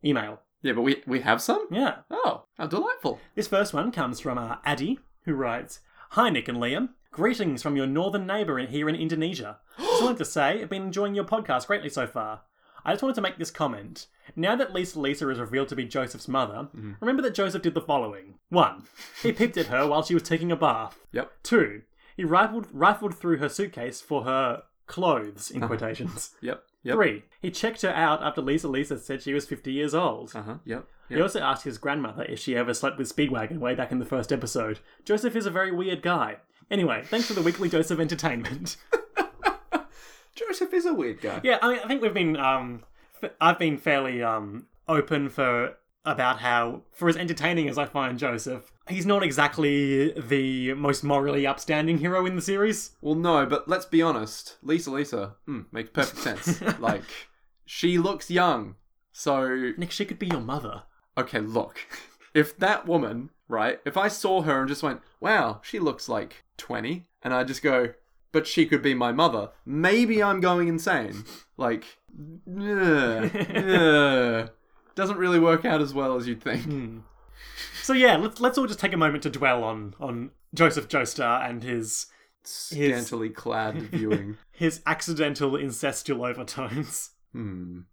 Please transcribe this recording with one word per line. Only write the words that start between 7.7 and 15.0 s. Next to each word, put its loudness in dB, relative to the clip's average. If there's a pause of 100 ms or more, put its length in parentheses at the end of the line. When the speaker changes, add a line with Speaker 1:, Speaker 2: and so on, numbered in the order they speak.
Speaker 1:
your 0
northern -2
neighbour -2
in, -4
here -2
in 0
Indonesia. -4 (100)
Speaker 2:
<gasps> -20
Speaker 1:
Just 2
wanted 2
to -2
say, 0
I've -10
been -6
enjoying -2
your -2
podcast -2
greatly -2
so -4
far. -8 (440)
I -2
just -2
wanted 0
to -4
make -4
this -6
comment. -6 (260)
Now 0
that -2
Lisa -6
Lisa -2